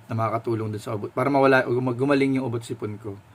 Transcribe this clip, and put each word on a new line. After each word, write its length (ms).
na 80
makakatulong 560
dun 160
sa 80
ubat, 240
para 160
mawala, 320
gum-, 240
gumaling 480
yung 80
ubat 160
sipon 400
ko. 160